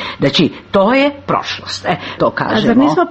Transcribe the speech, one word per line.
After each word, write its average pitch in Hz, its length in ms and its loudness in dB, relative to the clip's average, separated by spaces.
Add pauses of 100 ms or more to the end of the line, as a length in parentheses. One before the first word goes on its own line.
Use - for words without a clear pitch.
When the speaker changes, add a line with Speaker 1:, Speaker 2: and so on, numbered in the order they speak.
(180)
Speaker 1:
Znači, - 320 2 (200)
to 202 240 4
je 277 160 4 (160)
prošlost. - 600 -6
E, - 100 0 (220)
to 151 80 2
Speaker 2:
A - 80 -2
Speaker 1:
kažemo. - 260 -2
Speaker 2:
zar 233 160 2
nismo 302 340 4